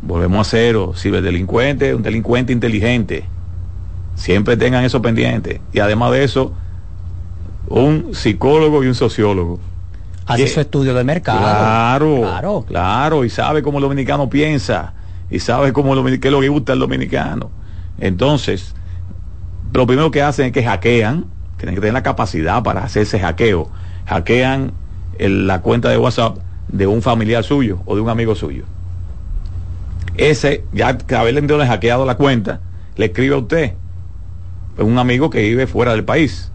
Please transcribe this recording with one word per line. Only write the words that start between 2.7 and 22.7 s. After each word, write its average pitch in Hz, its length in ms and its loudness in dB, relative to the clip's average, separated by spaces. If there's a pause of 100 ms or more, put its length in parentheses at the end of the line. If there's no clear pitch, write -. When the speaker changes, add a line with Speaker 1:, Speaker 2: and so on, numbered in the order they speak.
Speaker 1:
Siempre 101 420 2
tengan 127 280 2
eso 127 180 2
pendiente. 117 580 0 (140)
Y - 60 2
además 110 320 2
de 135 120 4
eso, 131 300 0 (1120)
un 151 460 2
psicólogo 143 680 4
y 131 40 2
un 127 80 2
sociólogo. 101 680 0 (680)
Speaker 2:
Hace 127 180 2
Speaker 1:
Que 147 60 2
Speaker 2:
su 160 100 0
estudio 135 340 2
de 123 100 2
mercado. 131 360 0
Speaker 1:
Claro, 113 800 4
Speaker 2:
Claro. 113 460 -2
Speaker 1:
claro, 123 580 2
y 117 60 0
sabe 143 320 0
cómo 143 160 -2
el 139 40 0
dominicano 139 480 0
piensa, 135 640 0 (360)
y - 100 -2
sabe 131 320 2
cómo 135 220 2
el 135 80 2
domini-, 131 180 2
qué 135 80 2
es 135 40 4
lo 143 80 4
que 135 80 2
gusta 147 260 0
al 127 40 0
dominicano. - 720 -2 (480)
Entonces, 95 760 0 (1000)
lo 127 140 2
primero 139 240 4
que 139 120 2
hacen 143 240 2
es 120 60 -2
que 135 100 0
hackean, 117 640 2 (300)
tienen - 180 -6
que - 60 -2
tener 107 140 0
la 131 80 0
capacidad 98 600 0
para 98 220 -2